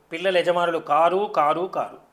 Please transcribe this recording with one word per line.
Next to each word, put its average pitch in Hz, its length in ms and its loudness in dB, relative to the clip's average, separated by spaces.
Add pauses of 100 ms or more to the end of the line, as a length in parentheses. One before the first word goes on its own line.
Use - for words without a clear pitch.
పిల్లలు 180 280 -2
యజమానులు 175 420 0
కారు, 165 420 2 (140)
కారు, 156 320 2
కారు. 147 320 -8 (140)